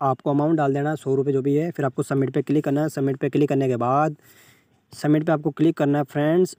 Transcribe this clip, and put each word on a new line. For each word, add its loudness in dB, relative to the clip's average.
आपको -2
अमाउंट 2
डाल 0
देना -2
है, -4
सौ -4
रुपये 0
जो 0
भी 0
है, 0
फिर -4
आपको -2
सबमिट -2
पे 0
क्लिक 0
करना 0
है। -2
सबमिट -2
पे -2
क्लिक 0
करने 0
के 0
बाद 0
सबमिट 0
पे 2
आपको -2
क्लिक 2
करना 0
है 0
फ्रेंड्स। 0